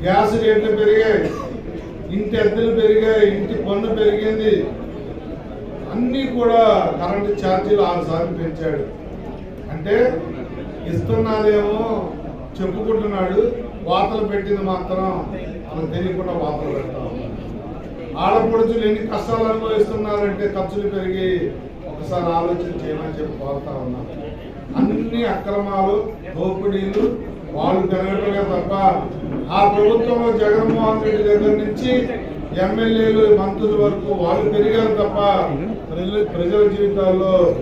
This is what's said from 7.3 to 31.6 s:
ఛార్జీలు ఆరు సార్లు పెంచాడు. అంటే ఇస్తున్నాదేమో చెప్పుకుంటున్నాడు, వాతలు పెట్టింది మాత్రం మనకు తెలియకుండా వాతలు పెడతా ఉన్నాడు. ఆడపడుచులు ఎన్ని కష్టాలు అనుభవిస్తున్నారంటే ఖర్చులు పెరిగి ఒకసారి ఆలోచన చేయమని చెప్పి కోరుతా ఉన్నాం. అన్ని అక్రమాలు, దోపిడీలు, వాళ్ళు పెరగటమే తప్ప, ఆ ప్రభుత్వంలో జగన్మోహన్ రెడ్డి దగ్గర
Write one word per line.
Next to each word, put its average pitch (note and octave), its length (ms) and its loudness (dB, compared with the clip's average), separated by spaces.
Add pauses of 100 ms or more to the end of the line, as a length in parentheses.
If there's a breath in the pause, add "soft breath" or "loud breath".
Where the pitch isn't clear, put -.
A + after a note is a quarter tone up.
ఛార్జీలు G3+ 460 4
ఆరు F3 220 0
సార్లు E3+ 280 -2
పెంచాడు. D#3+ 460 -4 (920)
అంటే F3+ 220 -2 (960)
ఇస్తున్నాదేమో G#3+ 920 0 (760)
చెప్పుకుంటున్నాడు, G3+ 840 0 (480)
వాతలు G3+ 420 0
పెట్టింది G3+ 400 -2
మాత్రం F#3 340 -4 (600)
మనకు D#3+ 280 -6
తెలియకుండా F3+ 380 -4 (100)
వాతలు D3+ 340 -4
పెడతా - 320 -6
ఉన్నాడు. - 280 -8 (840)
ఆడపడుచులు A3+ 680 4
ఎన్ని G#3+ 220 0
కష్టాలు A3+ 400 0
అనుభవిస్తున్నారంటే G#3 1040 0
ఖర్చులు G3+ 400 -2
పెరిగి F#3 340 -2 (640)
ఒకసారి F3 380 -2 (100)
ఆలోచన F3 420 -2
చేయమని D#3 380 -6
చెప్పి D#3 240 -6
కోరుతా C#3 300 -6 (100)
ఉన్నాం. B2+ 240 -6 (720)
అన్ని A3+ 420 0 (140)
అక్రమాలు, G3+ 640 0 (380)
దోపిడీలు, F#3+ 680 -2 (520)
వాళ్ళు F#3 320 2
పెరగటమే G3 640 0
తప్ప, F3 220 -2 (840)
ఆ G3 40 4 (140)
ప్రభుత్వంలో A#3 560 4 (140)
జగన్మోహన్ A3 600 2
రెడ్డి G#3+ 220 2
దగ్గర G#3 240 4 (120)